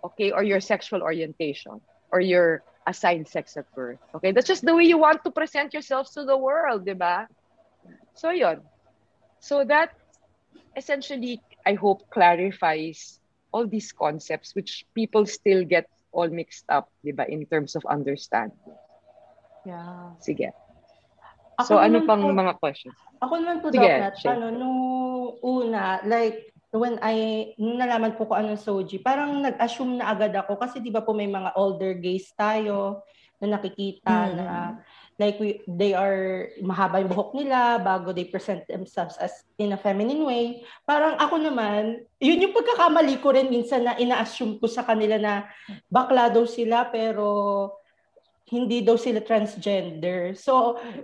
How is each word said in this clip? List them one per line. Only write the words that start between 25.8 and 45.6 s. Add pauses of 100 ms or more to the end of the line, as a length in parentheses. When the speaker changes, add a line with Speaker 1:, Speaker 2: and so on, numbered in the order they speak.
Speaker 2:
like, (160)
when
I,
nung
nalaman
po
ko
anong
soji,
parang
nag-assume
na
agad
ako
kasi
di
ba
po
may
mga
older
gays
tayo (400)
na
nakikita
Speaker 3:
Mm.
Speaker 2:
na, (720)
like,
we,
they
are, (160)
mahaba
yung
buhok
nila
bago
they
present
themselves
as (160)
in
a
feminine
way. (240)
Parang
ako
naman, (160)
yun
yung
pagkakamali
ko
rin
minsan
na
ina-assume
ko
sa
kanila
na (480)